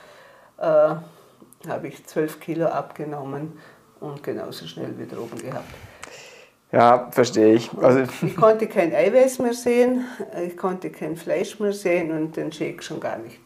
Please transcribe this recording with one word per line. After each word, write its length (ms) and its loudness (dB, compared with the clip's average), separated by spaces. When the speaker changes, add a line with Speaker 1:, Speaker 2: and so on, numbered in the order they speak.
Speaker 1:
äh, 360 4
hab 160 -8
ich 220 -14
zwölf 340 -4
Kilo 280 -2
abgenommen 920 -8
und 240 -12
genauso 420 -8
schnell 320 -10
wieder 240 -12
oben 180 -12
gehabt. 260 -10
Speaker 2:
Ja, 400 6
verstehe 440 6
ich. 160 -2
Also 220 6
Speaker 1:
Ich 140 -2
konnte 320 4
kein 260 0
Eiweiß 460 4
mehr 140 0
sehen, 520 2
ich 80 -12
konnte 360 -6
kein 240 -8
Fleisch 440 -4
mehr 140 0
sehen 380 -2
und 260 -4
den 140 -6
Shake 320 -8
schon 160 -12
gar 180 -6
nicht. 280 -16